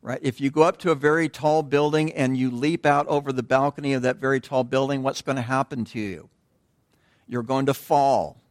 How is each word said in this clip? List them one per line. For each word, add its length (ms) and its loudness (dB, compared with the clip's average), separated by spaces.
Right? 200 -8
If 200 -4
you 100 0
go 120 4
up 160 2
to 120 -2
a 40 4
very 340 2
tall 340 0
building 480 0
and 260 0
you 140 0
leap 340 -2
out 220 2
over 240 -2
the 100 -2
balcony 520 0
of 100 -2
that 140 0
very 240 0
tall 220 -2
building, 380 -2
what's 200 -4
gonna 200 -4
happen 440 -4
to 140 -10
you? 300 -8
You're 160 -4
going 240 0
to 60 2
fall. 640 2